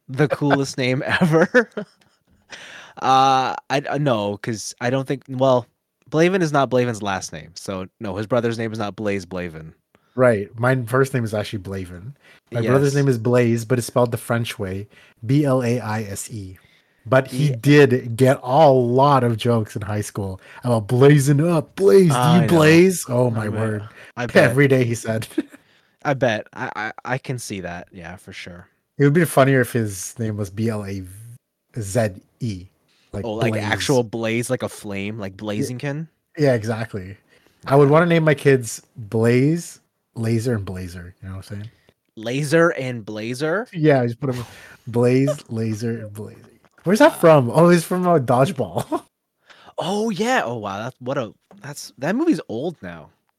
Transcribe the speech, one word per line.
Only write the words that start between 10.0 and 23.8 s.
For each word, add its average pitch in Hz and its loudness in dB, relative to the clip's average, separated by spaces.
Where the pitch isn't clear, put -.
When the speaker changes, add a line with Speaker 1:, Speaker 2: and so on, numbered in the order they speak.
Speaker 2:
Right. 120 2
My 127 2
first 127 0
name 123 -2
is 107 -6
actually 104 -6
Blaven. 95 -12
My 120 -4
brother's 135 2
Speaker 1:
Yes. - -4
Speaker 2:
name 139 2
is 127 2
Blaze, 117 2
but 123 0
it's - -6
spelled 120 0
the 113 -6
French 117 -6
way, 98 -8
B 139 2
L 131 0
A 120 0
I 110 -6
S 98 -12
E. 95 -14
But 127 2
he 139 0
Speaker 1:
Yeah. 131 -2
Speaker 2:
did 127 6
get 127 4
a 139 6
lot 131 4
of 117 0
jokes 117 -2
in 98 -8
high 104 -6
school 98 -8
about 113 0
blazing 143 6
up. 170 -2
"Blaze, 196 6
do 127 2
Speaker 1:
I 147 4
Speaker 2:
you 175 6
Speaker 1:
know. - 0
Speaker 2:
blaze?" 170 6
Oh 123 2
my 110 -4
Speaker 1:
I 107 -4
bet. 104 -4
Speaker 2:
word. 107 -4